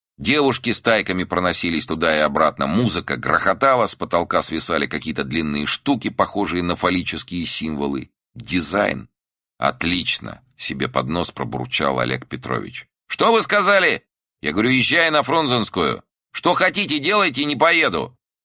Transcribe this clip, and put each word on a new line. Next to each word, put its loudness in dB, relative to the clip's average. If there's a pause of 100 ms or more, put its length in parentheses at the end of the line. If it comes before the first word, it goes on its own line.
(180)
Девушки 0
стайками 0
проносились -2
туда 0
и 2
обратно, 2
музыка 0
грохотала, 2
с -4
потолка 0
свисали -2
какие-то -4
длинные -2
штуки, -2
похожие 0
на 0
фаллические -2
символы. -4 (240)
"Дизайн. -2 (500)
Отлично!" -2 (140)
себе -4
под -2
нос -2
пробурчал -2
Олег -2
Петрович. -8 (180)
"Что 2
вы 4
сказали?" 2 (360)
"Я -4
говорю, 2
езжай 4
на 4
Фрунзенскую. 0 (300)
Что 0
хотите, 0
делайте, 0
не -2
поеду". 2 (280)